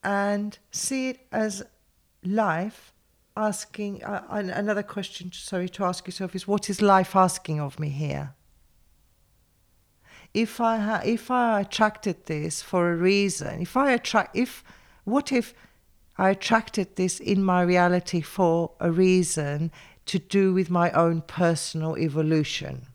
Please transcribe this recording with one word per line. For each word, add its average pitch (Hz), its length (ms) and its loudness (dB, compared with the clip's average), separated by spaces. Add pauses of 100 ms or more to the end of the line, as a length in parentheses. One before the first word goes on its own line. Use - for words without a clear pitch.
and 202 560 -2 (120)
see 262 400 -4
it - 220 -12
as 214 300 -4 (640)
life 196 680 -2 (420)
asking, 208 680 -6
uh, - 260 -8
an-, 208 200 -4
another 202 320 -2
question, 185 500 -10
sorry, 185 360 -6
to 196 160 -6
ask 180 220 -4
yourself 185 280 -10
is, 185 120 -8
"What 202 240 -2
is 190 100 -4
life 196 360 4
asking 175 440 2
of 143 180 -8
me 151 100 -4
here?" 139 460 -6 (2000)
If 220 280 -2
I 226 180 2
ha-, 208 260 0
if 226 260 -2
I 233 300 2
attracted 208 680 -2
this 156 360 -6
for 175 300 2
a 170 40 0
reason, 185 640 2
if 175 160 -4
I 269 160 4
attract, 240 440 0
if, - 280 -4 (400)
what 269 280 0
if 240 200 0 (640)
I 190 140 4
attracted 202 680 0
this 185 240 -2
in 196 220 2
my 180 200 4
reality 175 580 2
for 170 600 0
a 170 100 0
reason 165 800 2 (360)
to 190 120 -2
do 190 360 2
with 180 160 0
my 175 220 2
own 170 300 2
personal 160 760 -2
evolution? 156 960 -2